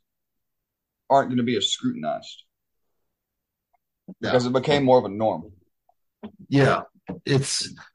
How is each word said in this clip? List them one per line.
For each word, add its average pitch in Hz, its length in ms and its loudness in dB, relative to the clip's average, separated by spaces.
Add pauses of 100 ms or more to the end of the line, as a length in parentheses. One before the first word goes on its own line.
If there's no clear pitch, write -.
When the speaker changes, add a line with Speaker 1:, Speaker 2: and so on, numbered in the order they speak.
(1080)
Speaker 1:
aren't 135 200 4
gonna 123 120 0
be 117 160 0
as - 140 -2
scrutinized - 720 -8 (1800)
Speaker 2:
No. - 80 -6
Speaker 1:
because 123 160 2
it 123 80 -2
became 139 320 2
more 127 140 6
of 113 60 0
a 101 40 -6
norm. 98 420 -4 (960)
Speaker 2:
Yeah, 127 360 2 (420)
it's, - 480 -2 (220)